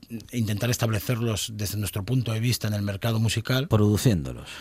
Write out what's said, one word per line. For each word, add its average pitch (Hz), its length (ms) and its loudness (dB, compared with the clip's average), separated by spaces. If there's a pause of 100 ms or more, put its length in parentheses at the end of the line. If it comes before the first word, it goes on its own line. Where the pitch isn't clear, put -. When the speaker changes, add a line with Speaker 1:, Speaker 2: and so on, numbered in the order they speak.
(320)
Speaker 1:
intentar 107 380 0
establecerlos 113 840 -2
desde 104 220 -4
nuestro 101 260 -4
punto 120 300 0
de 110 60 -2
vista 113 280 0
en 104 60 -2
el 104 80 -2
mercado 101 380 -2
musical. 113 480 0
Speaker 2:
Produciéndolos. 98 840 4 (120)